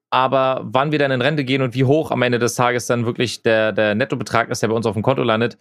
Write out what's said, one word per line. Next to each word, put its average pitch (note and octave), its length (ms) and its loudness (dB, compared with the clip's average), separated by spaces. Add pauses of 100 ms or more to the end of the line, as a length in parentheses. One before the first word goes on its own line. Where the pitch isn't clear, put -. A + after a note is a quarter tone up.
Aber C3 560 0
wann B2+ 260 0
wir D3+ 80 0
dann C#3+ 100 2
in C3 120 0
Rente D3 220 0
gehen C3 200 0
und B2 100 -2
wie C3 120 0
hoch D3 260 2
am B2 100 0
Ende B2 160 2
des A2+ 160 0
Tages B2 320 0
dann A#2+ 220 -2
wirklich A#2+ 340 -4
der, A2 300 2
der G#2 240 0
Nettobetrag A#2 540 -2
ist, B2 120 -6
der A#2+ 60 0
bei G#2+ 80 0
uns A2+ 100 -2
auf A2 80 0
dem G#2+ 80 -2
Konto C3 220 0
landet, A#2 380 0